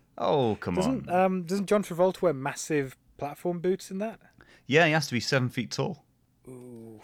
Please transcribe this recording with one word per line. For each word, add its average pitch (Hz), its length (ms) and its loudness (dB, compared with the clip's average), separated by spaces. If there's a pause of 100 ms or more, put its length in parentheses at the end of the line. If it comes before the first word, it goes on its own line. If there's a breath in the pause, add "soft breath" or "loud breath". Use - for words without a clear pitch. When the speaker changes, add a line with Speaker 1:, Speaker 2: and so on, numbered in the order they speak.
(180)
Speaker 1:
Oh, 123 420 2
come 87 140 -2
Speaker 2:
Doesn't, 185 340 0
Speaker 1:
on. - 120 -2
Speaker 2:
um, 185 240 2
doesn't 190 220 -2
John 208 160 4
Travolta 180 400 0
wear 175 100 4
massive 135 640 -2 (200)
platform 165 440 -6
boots 185 300 -2
in 190 80 -8
that? 214 220 -8 (460 soft breath)
Speaker 1:
Yeah, 160 200 6
he 151 60 4
has 151 160 2
to - 60 -6
be 117 60 2
seven 127 280 0
feet 117 220 -6
tall. - 340 -4 (440)
Speaker 2:
Ooh, 120 560 -18